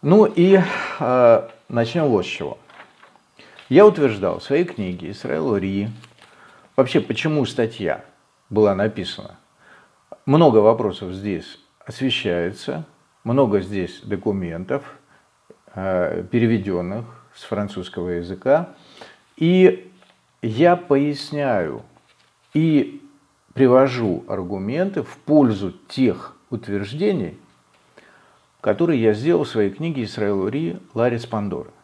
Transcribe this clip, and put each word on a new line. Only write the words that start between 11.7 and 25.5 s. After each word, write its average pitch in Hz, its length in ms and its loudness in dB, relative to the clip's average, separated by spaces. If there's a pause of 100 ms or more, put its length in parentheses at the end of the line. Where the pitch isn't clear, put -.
освещается, 110 1000 -4 (380)
много 113 380 2
здесь 98 400 -8
документов, 98 840 -6 (880)
э, 90 560 -4
переведенных 104 760 -2 (280)
с - 100 -20
французского 98 680 -8
языка. 95 680 -2 (640)
И 180 520 4 (520)
я 135 340 4
поясняю 139 1080 -2 (720)
и 156 480 0 (520)
привожу 123 720 4
аргументы 101 760 -6
в - 180 -14
пользу 113 540 2 (140)